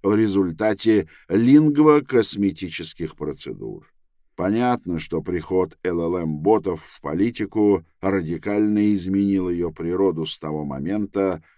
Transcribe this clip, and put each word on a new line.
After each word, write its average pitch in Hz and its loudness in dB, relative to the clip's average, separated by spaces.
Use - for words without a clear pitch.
в 101 2
результате 104 2
лингвокосметических 117 2
процедур. 57 -12
Понятно, 101 -2
что 80 -4
приход 90 -2
Л 87 -2
Л 85 -2
М 80 -4
ботов 90 0
в - -20
политику 101 0
радикально 104 0
изменил 95 0
её 87 -4
природу 85 -2
с - -6
того 76 -6
момента, 92 -4